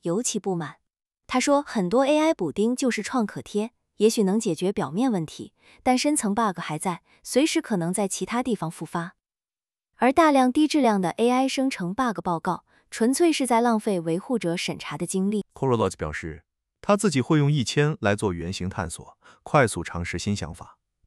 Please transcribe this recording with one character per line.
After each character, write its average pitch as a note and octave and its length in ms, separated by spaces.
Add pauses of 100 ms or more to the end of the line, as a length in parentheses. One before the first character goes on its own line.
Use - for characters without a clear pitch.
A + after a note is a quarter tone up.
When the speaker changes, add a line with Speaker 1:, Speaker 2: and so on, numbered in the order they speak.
Speaker 1:
尤 F3+ 180
其 A3 200
不 F#3+ 160
满。 D#3 220 (500)
他 B3+ 100
说， C#4+ 240
很 F#3+ 260
多 B3 160
A C4 140
I G#3+ 160
补 E3 160
丁 G#3+ 240
就 B3+ 160
是 G#3+ 140
创 B3 200
可 F3+ 160
贴， G#3 300 (280)
也 G#3+ 120
许 A3+ 140
能 G3 160
解 G3+ 120
决 F3+ 200
表 C#3+ 180
面 A#3 220
问 F3 120
题， - 280 (320)
但 B3+ 120
深 D4 200
层 G3+ 180
bug G#3+ 240
还 D#3 180
在， F3+ 260 (200)
随 C#4 240
时 D#4+ 160
可 G#3+ 140
能 F3 180
在 G3+ 140
其 - 180
他 A#3+ 160
地 A#3 140
方 D#3+ 120
复 E3+ 160
发。 E3+ 300 (800)
而 A#3+ 140
大 D#4 200
量 C4 200
低 D4+ 160
质 D4 140
量 A3+ 180
的 F3 120
A A#3 200
I B3+ 160
生 C4+ 220
成 F#3 260
bug A#3+ 300
报 E3+ 160
告， - 240 (260)
纯 A#3 220
粹 E4+ 180
是 C#4+ 160
在 A#3 140
浪 A#3 180
费 G3+ 220
维 E3 180
护 A#3 200
者 E3+ 180
审 F3 220
查 - 180
的 F3 100
精 F#3+ 240
力。 G#3 220
Speaker 2:
Korolov A2+ 460
表 D#2 120
示， D#2 340 (360)
他 G#3 160
自 G3+ 140
己 C3+ 100
会 D#3 160
用 D3 160
一 D3 100
千 D3 380
来 G#2 160
做 G2+ 160
原 E2 180
型 F#2 200
探 F2 180
索， - 300 (240)
快 C#3 240
速 F2+ 160
尝 E2+ 200
试 E2+ 160
新 G2+ 160
想 F#2 200
法。 - 240 (280)